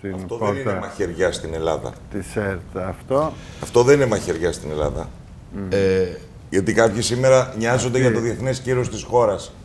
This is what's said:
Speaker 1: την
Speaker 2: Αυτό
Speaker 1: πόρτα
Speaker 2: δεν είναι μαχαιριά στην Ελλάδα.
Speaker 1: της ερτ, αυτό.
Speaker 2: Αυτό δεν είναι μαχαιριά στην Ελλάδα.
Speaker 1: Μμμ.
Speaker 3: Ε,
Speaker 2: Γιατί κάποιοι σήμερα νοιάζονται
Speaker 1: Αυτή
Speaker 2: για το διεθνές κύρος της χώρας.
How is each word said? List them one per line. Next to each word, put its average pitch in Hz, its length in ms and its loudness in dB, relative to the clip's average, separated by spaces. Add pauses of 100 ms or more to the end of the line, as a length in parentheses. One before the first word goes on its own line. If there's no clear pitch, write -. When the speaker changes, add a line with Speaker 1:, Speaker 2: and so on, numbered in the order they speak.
Speaker 1:
την 98 120 -8
Speaker 2:
Αυτό 92 220 -8
Speaker 1:
πόρτα 104 180 0
Speaker 2:
δεν 135 80 -4
είναι 101 180 -2
μαχαιριά 87 520 -2
στην 80 220 -6
Ελλάδα. 78 400 -2 (180)
Speaker 1:
της - 240 -8
ερτ, 98 420 -6 (100)
αυτό. 135 460 -2 (280)
Speaker 2:
Αυτό 120 220 4
δεν 139 120 8
είναι 139 100 4
μαχαιριά 85 460 0
στην 78 200 -8
Ελλάδα. 76 380 -2 (460)
Speaker 1:
Μμμ. 98 140 -8
Speaker 3:
Ε, 95 380 2 (420)
Speaker 2:
Γιατί 98 240 2
κάποιοι 110 280 4
σήμερα 127 560 4
νοιάζονται 120 400 0
Speaker 1:
Αυτή 127 120 4
Speaker 2:
για 110 40 2
το 113 60 2
διεθνές 117 400 -2
κύρος 123 300 -2
της 104 140 -8
χώρας. 107 480 2 (140)